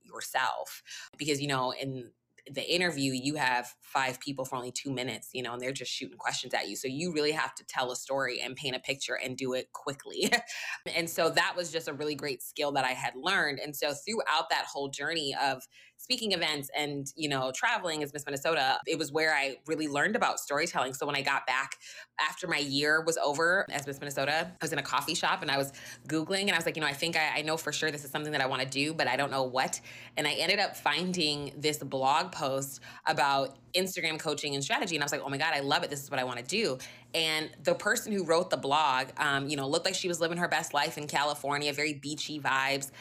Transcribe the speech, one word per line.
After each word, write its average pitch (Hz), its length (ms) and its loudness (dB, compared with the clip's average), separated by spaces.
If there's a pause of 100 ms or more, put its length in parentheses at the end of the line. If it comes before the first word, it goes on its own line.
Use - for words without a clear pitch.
yourself. - 800 -2 (360)
Because, 143 240 0
you 147 60 0
know, 131 240 2
in 131 400 -6 (400)
the 135 100 -4
interview, 156 500 2
you 131 240 0
have 127 440 2
five 131 400 0
people 139 240 -6
for 131 120 -6
only 123 140 -6
two 143 200 -6
minutes, 123 420 -4
you 127 100 -4
know, 120 120 -4
and 123 80 -6
they're 127 100 -2
just 127 180 -8
shooting - 280 -8
questions 127 340 -4
at 110 160 0
you. 101 80 -8
So 135 120 -4
you 156 220 -2
really 151 220 2
have 143 220 -2
to - 100 -18
tell 127 260 -2
a 123 60 -4
story 135 420 -2
and 127 160 -6
paint 127 220 -2
a 127 40 -6
picture 135 340 -4
and 127 200 -4
do 127 200 -2
it 127 180 -4
quickly. - 640 -4
<laughs> 226 60 2 (520)
And 170 140 0
so 165 220 2
that 160 260 2
was 170 160 -4
just 160 160 -4
a 151 60 -4
really 151 200 -4
great 139 280 -6
skill 147 300 -2
that 135 120 2
I 127 60 2
had 123 260 -4
learned. 156 420 2
And 147 160 -6
so 147 200 -2
throughout 165 560 0
that 156 160 2
whole 139 240 -4
journey 143 440 -4
of 131 280 0 (340)
speaking 226 360 -2
events 151 440 0
and, 143 300 -2 (100)
you 151 120 -2
know, 135 260 0
traveling 180 480 0
as 143 100 -6
Miss 143 140 -10
Minnesota, 143 600 2
it 156 120 0
was 151 120 -2
where 156 240 4
I 139 220 0 (100)
really 156 220 0
learned 147 260 2
about 185 240 2
storytelling. 143 540 0
So 135 140 -4
when 143 100 0
I 139 60 0
got 139 240 0
back 131 300 0 (440)
after 165 260 -2
my 165 120 2
year 147 440 4
was 160 140 2
over 165 540 4
as 135 160 -2
Miss 139 140 -8
Minnesota, 147 520 0
I - 80 -20
was 160 120 0
in 151 60 0
a 147 40 4
coffee 143 320 0
shop 175 260 2
and 139 100 -2
I 135 60 4
was 139 160 2 (340)
Googling 160 360 2
and 196 80 2
I 180 60 6
was 165 100 0
like, 156 100 0
"You 160 60 -4
know, 147 60 4
I 139 40 2
think 165 240 0
I, 151 220 2
I 156 40 2
know 156 140 2
for 156 160 -4
sure 156 180 0
this 143 140 -4
is 135 60 -12
something 151 220 -4
that 139 100 2
I 131 40 4
wanna 131 200 0
do, 139 260 0
but 156 160 2
I 123 80 2
don't 139 140 2
know 135 140 2
what." 131 360 0 (360)
And 151 120 2
I 147 60 2
ended 170 240 2
up 196 180 0
finding 151 800 0
this 147 220 0
blog 139 540 2
post 139 480 -2 (260)
about 139 500 4 (180)
Instagram 175 440 0
coaching 147 360 -2
and 139 80 0
strategy. 170 340 0
And 147 60 0
I 143 40 2
was 143 60 -2
like, 147 120 -2
"Oh 139 60 -4
my 139 80 -2
God, 156 160 2
I 143 60 2
love 147 240 4
it. - 60 -2
This 139 120 -4
is - 80 -14
what 139 100 0
I 127 40 2
wanna 123 180 -4
do." 151 360 0 (360)
And 160 360 0 (120)
the 175 120 4
person 214 380 0
who 196 120 2
wrote 165 260 4
the 165 60 2
blog, 139 600 4
um, 139 320 2
you 151 80 -2
know, 139 120 0
looked 165 180 2
like 190 80 0
she 180 140 -2
was 170 120 -2
living 170 180 0
her 175 100 2
best 160 260 0
life 151 240 0
in 147 80 -4
California, 143 680 2
very 147 220 0
beachy 143 460 -6
vibes. 135 500 2 (100)